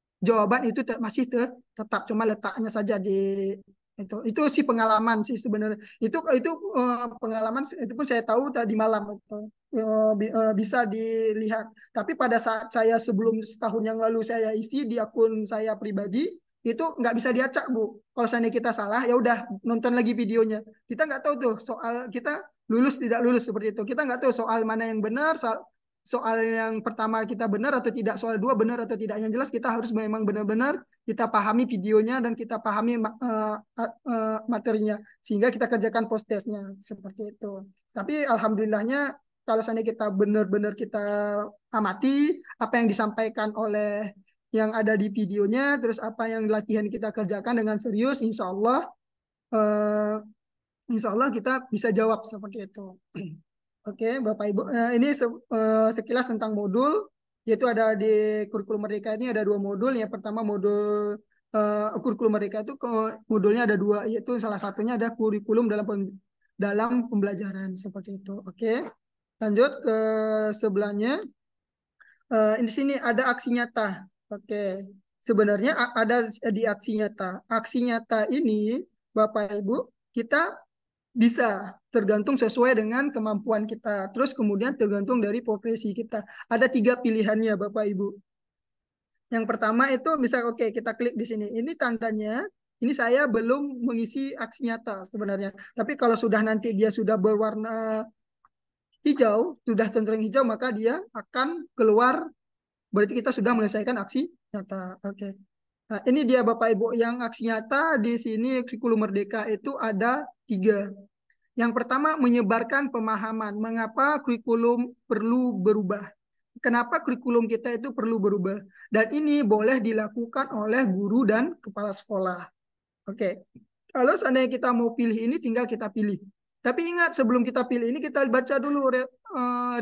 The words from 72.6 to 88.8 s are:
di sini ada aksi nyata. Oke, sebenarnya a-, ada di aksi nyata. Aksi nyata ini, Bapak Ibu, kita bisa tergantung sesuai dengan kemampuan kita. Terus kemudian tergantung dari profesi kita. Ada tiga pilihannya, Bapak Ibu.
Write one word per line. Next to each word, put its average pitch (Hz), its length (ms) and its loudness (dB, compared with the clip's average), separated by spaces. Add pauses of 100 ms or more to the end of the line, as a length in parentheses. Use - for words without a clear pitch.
di 233 80 0
sini 277 320 0
ada 233 320 2
aksi 247 160 -8
nyata. 233 560 -2 (280)
Oke, 196 560 -6 (320)
sebenarnya 208 560 4
a-, 240 240 0
ada 233 240 2 (240)
di 220 160 0
aksi 214 320 -2
nyata. 202 480 -4
Aksi 233 400 -2
nyata 226 480 0
ini, 226 480 2 (320)
Bapak 214 480 0
Ibu, 220 300 -2 (180)
kita 285 480 -2 (560)
bisa 220 640 2 (160)
tergantung 208 480 2
sesuai 240 320 4
dengan 233 400 0
kemampuan 214 560 0
kita. 208 480 -4
Terus 277 160 2
kemudian 214 400 0
tergantung 208 480 0
dari 214 240 -4
profesi 220 480 -4
kita. 220 320 -8 (240)
Ada 233 160 4
tiga 247 320 4
pilihannya, 220 560 2
Bapak 208 320 -2
Ibu. 202 240 -2 (1200)